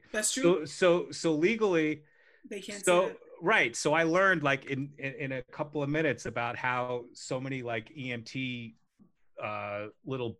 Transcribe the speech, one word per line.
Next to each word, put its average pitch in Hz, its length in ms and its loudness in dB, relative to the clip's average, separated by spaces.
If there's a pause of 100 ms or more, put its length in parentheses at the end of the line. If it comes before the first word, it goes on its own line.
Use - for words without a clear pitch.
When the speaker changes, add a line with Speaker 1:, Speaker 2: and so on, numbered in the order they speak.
(120)
Speaker 1:
That's 214 220 -2
true. 180 320 4
Speaker 2:
So, 175 420 4
so, - 40 -12
so 160 220 0
legally, 165 680 2 (460)
Speaker 1:
They 202 120 -10
can't 202 220 -10
Speaker 2:
so, 180 180 6
Speaker 1:
say 190 80 2
that. - 80 -12 (240)
Speaker 2:
right. 165 340 4
So 147 180 2
I 165 100 6
learned, 175 400 4
like, 135 220 0
in, 139 320 -6
in, 135 160 -8
in 131 180 -6
a 131 120 -6
couple 151 380 -6
of 139 80 -2
minutes 151 360 0
about 117 300 -4
how 123 580 -2
so - 260 -6
many, 135 220 -6
like, 113 340 -6
E 131 160 -8
M 117 120 -8
T, 123 520 -8 (680)
uh, 104 460 -6 (180)
little 127 340 -4